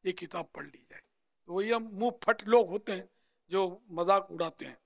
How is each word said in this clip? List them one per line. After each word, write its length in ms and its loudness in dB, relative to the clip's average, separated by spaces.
یہ 80 -2
کتاب 400 -10
پڑھ 140 -14
لی 240 -20
جائے۔ 120 -20
تو 80 -12
وہ 120 0
یہ 100 2
منہ 340 -2
پھٹ 340 0
لوگ 260 6
ہوتے 260 -6
ہیں 80 -8
جو 320 0
مذاق 400 2
اڑاتے 360 -6
ہیں 100 -14